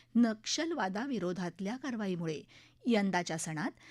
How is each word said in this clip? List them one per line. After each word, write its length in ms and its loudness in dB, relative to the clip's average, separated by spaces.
नक्षलवादाविरोधातल्या 1600 0
कारवाईमुळे 640 -4
यंदाच्या 500 2
सणात 340 -4